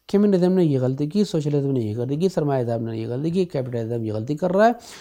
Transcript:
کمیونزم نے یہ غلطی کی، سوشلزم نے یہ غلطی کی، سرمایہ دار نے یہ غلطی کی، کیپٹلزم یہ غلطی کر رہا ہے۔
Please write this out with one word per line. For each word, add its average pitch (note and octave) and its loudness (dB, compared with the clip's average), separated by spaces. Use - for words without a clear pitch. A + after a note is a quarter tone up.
کمیونزم F#3+ 4
نے F#3 4
یہ C3+ 2
غلطی C3+ 0
کی، G3 0
سوشلزم D3 0
نے C3 0
یہ G#2+ -2
غلطی B2+ -4
کی، F3+ 0
سرمایہ C#3+ 0
دار A#2 -2
نے A2+ -4
یہ A2+ -6
غلطی C#3 -4
کی، F3+ 0
کیپٹلزم A#2+ -4
یہ G#2+ -2
غلطی A#2 -4
کر F3+ -2
رہا G#3+ 6
ہے۔ A#3+ 4